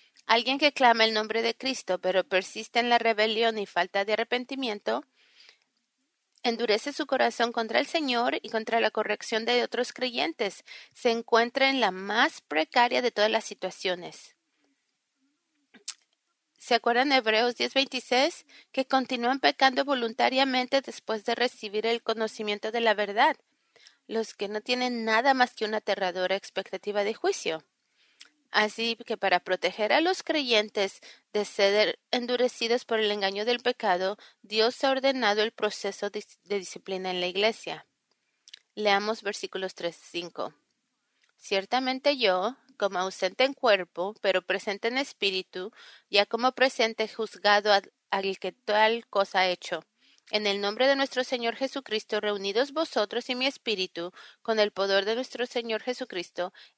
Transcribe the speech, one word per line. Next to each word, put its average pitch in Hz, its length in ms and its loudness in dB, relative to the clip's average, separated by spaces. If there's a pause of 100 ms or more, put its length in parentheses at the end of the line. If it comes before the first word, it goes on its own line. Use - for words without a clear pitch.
(260)
Alguien 240 320 2
que 285 160 2
clama 233 300 6
el 220 100 2
nombre 220 300 -2
de 233 120 0
Cristo, 247 460 -4
pero 185 220 2
persiste - 560 -2
en 240 100 2
la 240 80 6
rebelión 226 640 2
y 196 80 -6
falta 185 360 -2
de 214 100 -2
arrepentimiento, 240 920 -4 (1400)
endurece 233 460 0
su 285 140 -4
corazón 240 480 0
contra 233 260 0
el 294 80 0
Señor 262 540 0
y - 80 -14
contra 220 320 -2
la 214 100 2
corrección 214 540 -2
de 240 180 2
otros 240 300 -4
creyentes. 247 720 -4 (280)
Se - 160 0
encuentra 233 600 2
en 269 100 0
la 208 120 4
más 208 500 -2
precaria 254 600 2
de 247 100 0
todas 214 200 2
las 226 140 0
situaciones. 180 880 -8 (2250)
¿Se - 180 0
acuerdan 240 340 2
de 269 60 4
Hebreos 226 400 2
diez 240 180 -4
veintiséis? 269 720 0 (280)
Que 262 120 0
continúan 247 540 0
pecando 269 460 2
voluntariamente 254 960 0
después 220 420 -8
de 233 120 -2
recibir 214 500 -4
el 233 180 -2
conocimiento 220 680 -4
de 233 100 -2
la 226 120 4
verdad. 208 440 2 (680)
Los 220 260 -4
que 202 160 -6
no 214 100 -4
tienen 247 460 -2
nada 233 280 4
más 247 220 2
que - 80 -4
una 214 140 -2
aterradora 185 580 -2
expectativa 196 720 -4
de 220 80 -2
juicio. 185 500 -2 (920)
Así 220 400 0 (120)
que 220 100 -4
para 180 220 2
proteger 190 540 -2
a 277 60 6
los 359 220 0
creyentes 220 800 0 (320)
de 208 120 -2
ser 202 560 2 (120)
endurecidos 240 720 0
por 226 140 -2
el 208 120 0
engaño 202 340 -2
del 240 160 0
pecado, 196 540 0 (280)
Dios 220 400 0
ha 269 80 4
ordenado 254 500 2
el 226 100 0
proceso 202 600 -4
dis-, - 320 -10
de 202 160 -4
disciplina 185 500 -8
en 180 100 -4
la 180 60 -2
iglesia. 180 640 -2 (880)
Leamos 208 480 2
versículos 190 500 -6
tres 170 240 -6
y - 220 -10
cinco. 160 340 -10 (840)
"Ciertamente 262 800 -2
yo, 208 380 2 (220)
como 190 220 -2
ausente 190 440 -2
en 269 120 0
cuerpo, 202 640 0
pero 185 220 0
presente 196 460 -4
en 254 100 -4
espíritu, 190 760 -6 (380)
ya 202 160 4
como 240 240 0
presente 226 560 0
juzgado 208 640 2
al, 196 180 2 (200)
al 196 260 -2
que 185 140 -8
tal 220 560 0
cosa 196 320 0
ha 185 80 4
hecho. 175 360 -4 (480)
En 208 160 0
el 202 140 0
nombre 220 260 0
de 277 80 4
nuestro 262 300 -2
Señor 233 320 -4
Jesucristo, 214 640 -4
reunidos 208 500 -2
vosotros 240 580 -4
y 254 60 -2
mi 254 100 -2
espíritu, 185 680 -4 (280)
con 220 160 0
el 208 140 4
poder 196 320 2
de 220 120 0
nuestro 247 300 -6
Señor 233 380 -4
Jesucristo, 185 680 -6 (240)